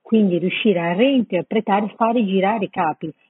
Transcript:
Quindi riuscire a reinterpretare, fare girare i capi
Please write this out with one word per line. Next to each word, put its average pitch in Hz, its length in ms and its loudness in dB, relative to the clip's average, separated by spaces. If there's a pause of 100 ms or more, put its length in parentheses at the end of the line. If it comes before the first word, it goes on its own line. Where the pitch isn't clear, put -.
Quindi 202 360 2
riuscire 180 420 0
a 170 120 -2
reinterpretare, 208 1040 0
fare 233 280 0
girare 196 400 0
i - 60 -6
capi 160 420 -4 (180)